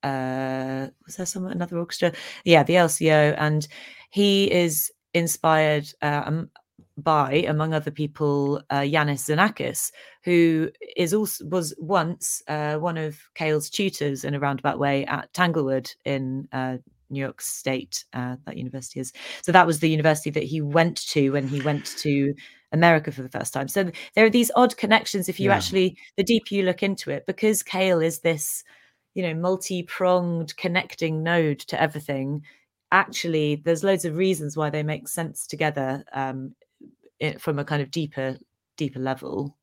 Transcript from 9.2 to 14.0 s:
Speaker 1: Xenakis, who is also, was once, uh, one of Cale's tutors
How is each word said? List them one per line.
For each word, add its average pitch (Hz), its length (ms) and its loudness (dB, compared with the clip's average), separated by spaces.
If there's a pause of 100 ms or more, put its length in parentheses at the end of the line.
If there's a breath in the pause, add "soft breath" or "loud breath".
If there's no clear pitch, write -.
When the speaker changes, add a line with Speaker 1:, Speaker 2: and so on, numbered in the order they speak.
Speaker 1:
Xenakis, - 600 0 (320 loud breath)
who 170 480 4 (260)
is 170 160 2
also, 208 340 -2
was 160 320 -2
once, 170 680 -2
uh, 151 300 -2
one 160 200 -2
of 156 220 -6 (160)
Cale's 151 340 0
tutors 147 560 -4